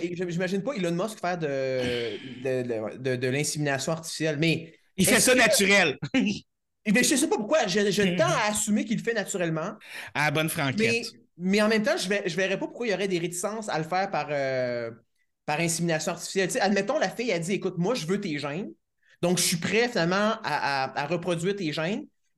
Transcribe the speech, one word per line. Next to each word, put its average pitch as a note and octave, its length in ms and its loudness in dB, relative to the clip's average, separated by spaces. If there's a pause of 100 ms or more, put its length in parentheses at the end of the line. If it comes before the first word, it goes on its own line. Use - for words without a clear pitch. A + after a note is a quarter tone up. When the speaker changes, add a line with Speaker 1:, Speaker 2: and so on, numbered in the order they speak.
Speaker 1:
j-, F3 260 -4
j'imagine F3+ 340 -2
pas B3 100 -4
Elon F3 200 -2
Musk G3+ 280 -4
faire F3+ 180 -2
de, D#3+ 80 -4 (960)
de, C3 200 0
de, A2 360 -4
de, B2+ 180 -2
de B2+ 120 -2
l'insémination C#3+ 640 -2
artificielle, D#3+ 460 -4
mais E3 360 0 (220)
Speaker 2:
Il F#3+ 100 4
fait B3 100 6
Speaker 1:
est-ce G#3 100 4
Speaker 2:
ça B3+ 80 6
Speaker 1:
que B3+ 40 6
Speaker 2:
naturel. G3 600 6 (160)
<laughs> - 0 -
Speaker 1:
Mais - 880 0
je C4+ 140 4
sais D4 120 2
pas G4+ 80 2
pourquoi. A#3+ 300 2
Je, G3+ 240 2
je G3+ 120 2
Speaker 2:
Mhm. F3+ 140 2
Speaker 1:
tends E4 120 2
à A#3+ 220 2
assumer G#3+ 340 0
qu'il A3 140 -2
le E3 40 -6
fait A#3 100 -2
naturellement. F3+ 600 -2 (420)
Speaker 2:
À C#3+ 120 2
la D3+ 40 4
bonne D#3 180 0
franquette. C#3+ 300 -2
Speaker 1:
Mais, A#3 240 2 (340)
mais F#3+ 240 2
en G#3+ 80 4
même A3 140 2
temps, D4 140 0
je F3+ 120 -4
vais, G3+ 180 0
je D#3+ 100 -4
verrais F#3+ 240 0
pas D#4 80 -4
pourquoi B3 180 -6
il A3+ 40 -2
y F#3+ 40 0
aurait G3+ 140 -2
des F3+ 100 0
réticences G3+ 500 -6
à - 100 -2
le D#3+ 60 -2
faire F#3 260 -2
par, D3 200 -2
euh, B2+ 600 -2 (540)
par D3+ 120 -2
insémination E3 540 0
artificielle. F#3 340 -2
Tu F#3 80 -4
sais, C4 60 0
admettons, G3+ 400 2
la G3 80 0
fille A3+ 240 -4
a E3+ 80 0
dit, « E3+ 140 -2
Écoute, F#3+ 220 -2
moi, F3+ 180 2
je D#3+ 120 -6
veux G3 140 0
tes D#3+ 180 -4
gènes. D3+ 320 -6 (500)
Donc, F3 180 2
je - 40 2
suis - 140 0
prêt, F#3 320 2
finalement, G3+ 460 2 (100)
à, C#3 400 0
à, C3 180 -4
à D3 60 -2
reproduire E3+ 480 0
tes E3 160 -4
gènes, F#3 320 -2 (340)